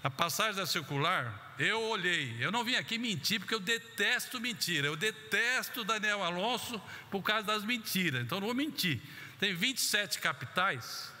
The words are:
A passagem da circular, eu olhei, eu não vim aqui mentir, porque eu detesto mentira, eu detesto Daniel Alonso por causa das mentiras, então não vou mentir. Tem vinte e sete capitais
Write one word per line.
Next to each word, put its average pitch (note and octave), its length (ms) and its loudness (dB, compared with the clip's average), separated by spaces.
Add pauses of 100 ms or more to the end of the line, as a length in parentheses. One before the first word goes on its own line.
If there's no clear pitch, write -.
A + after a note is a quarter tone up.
A C#3 60 2
passagem F3+ 460 2
da F#3+ 100 -2
circular, C#3+ 920 -2
eu G3 260 2
olhei, F3 560 0
eu C#3 120 0
não A#3 140 0
vim B3 100 0
aqui A3 220 0
mentir, A3 420 0
porque G#3 160 -2
eu A3 60 0
detesto A3+ 800 0
mentira, E3+ 460 0
eu D#3 100 0
detesto A3 880 0
Daniel G#3 360 2
Alonso G3 600 0 (280)
por G3 120 -2
causa A3 220 2
das G#3+ 200 2
mentiras, F#3 580 0
então E3+ 200 0
não G3+ 60 -2
vou A#3 80 0
mentir. A#3+ 460 0 (380)
Tem G3 140 4
vinte A3 240 0
e - 40 0
sete - 380 2
capitais D#3+ 1000 0